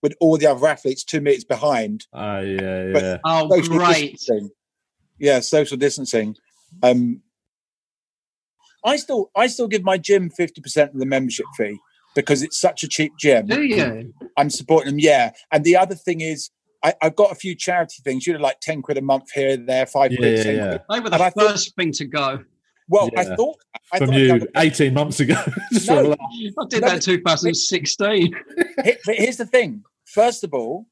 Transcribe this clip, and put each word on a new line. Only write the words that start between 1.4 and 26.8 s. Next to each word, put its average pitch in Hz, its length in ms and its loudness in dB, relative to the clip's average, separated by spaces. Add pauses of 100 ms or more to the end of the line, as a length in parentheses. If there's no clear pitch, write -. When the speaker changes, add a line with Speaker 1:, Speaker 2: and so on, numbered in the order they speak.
Speaker 1:
behind. 113 680 -4
Speaker 2:
Oh, 104 260 -6
yeah, 95 540 -6
Speaker 1:
But 95 100 2
Speaker 2:
yeah. 92 220 -2
Speaker 3:
oh, 160 240 0
Speaker 1:
social 165 280 2
Speaker 3:
great. 165 360 2
Speaker 1:
distancing. 104 360 -4 (720)
Yeah, 139 220 4
social 147 360 0
distancing. 123 580 -2 (460)
Um, 123 400 2 (1600)
I 269 100 2
still, 269 400 -4
I 226 120 4
still 240 200 -4
give 196 160 -2
my 190 160 2
gym 185 320 2
fifty 165 300 -6
percent 143 320 0
of 135 60 -8
the 131 60 -2
membership 131 400 -2 (100)
fee 104 220 -4 (380)
because 139 260 0
it's - 180 -6
such 170 240 0
a 156 40 -8
cheap 151 320 -4
gym. 123 280 4
Speaker 3:
Do 254 140 0
you? 139 520 -2 (240)
Speaker 1:
I'm 143 120 2
supporting 143 440 0
them, 147 60 -4
yeah. 139 320 4 (200)
And 151 120 2
the 170 140 4
other 190 160 2
thing 165 280 -6
is, 160 280 -8 (340)
I, 160 200 2
I've 160 120 0
got 202 160 4
a 175 40 -8
few 185 180 -10
charity 175 500 -4
things, 131 220 -6
you 170 80 -2
know, 156 60 -6
like 135 200 -2
ten 156 220 -8
quid 139 160 -4
a 135 60 -4
month 135 320 -2
here, 135 200 0
there, 127 300 -2
five 139 260 2
Speaker 2:
Yeah, 123 60 -2
Speaker 1:
quid, 117 200 2
Speaker 2:
yeah, 110 60 0
Speaker 1:
ten 107 120 0
Speaker 2:
yeah. 104 140 -2
Speaker 1:
quid. - 200 -6
Speaker 3:
They 226 100 -2
were 226 60 -8
Speaker 1:
And 208 80 -2
Speaker 3:
the 170 100 4
Speaker 1:
I 185 60 4
thought 208 220 2
Speaker 3:
first - 240 -8
thing 170 160 -2
to 147 140 -8
go. 135 380 -6 (460)
Speaker 1:
Well, 190 260 4
I 180 60 0
Speaker 2:
Yeah. 92 140 -4
Speaker 1:
thought, 269 220 -2 (360)
I 185 60 0
Speaker 2:
From 135 80 2
Speaker 1:
thought 131 100 2
Speaker 2:
you 131 160 6
Speaker 1:
I 117 60 6
could 113 180 -6
Speaker 2:
eighteen 147 380 2
months 147 240 -2
ago. 143 160 2 (200)
<laughs> 807 160 -10
Just 226 140 0
for - 140 4
a 523 40 6
Speaker 1:
No. 302 60 4
Speaker 2:
laugh. - 80 0 (420)
Speaker 3:
I 277 80 -6
did 226 140 -2